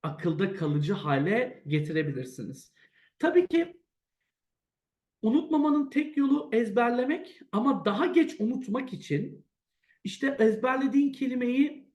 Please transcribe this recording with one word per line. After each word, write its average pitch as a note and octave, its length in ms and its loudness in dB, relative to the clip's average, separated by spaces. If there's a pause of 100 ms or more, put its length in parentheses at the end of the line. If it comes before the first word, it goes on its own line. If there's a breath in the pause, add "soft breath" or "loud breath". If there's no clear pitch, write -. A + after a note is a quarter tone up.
Akılda E3 500 -2
kalıcı D3 400 0
hale F#3+ 720 0
getirebilirsiniz. D3 1040 -4 (460 soft breath)
Tabii F4 280 4
ki E4+ 340 -2 (1400)
unutmamanın C#4+ 680 2
tek D4 280 -2
yolu C#4 360 2
ezberlemek A#3+ 840 0 (120)
ama A3+ 340 0
daha B3 200 0
geç - 340 2
unutmak B3 540 -4
için - 520 -6 (580)
işte C4+ 360 -4
ezberlediğin C4 720 2
kelimeyi B3+ 840 -2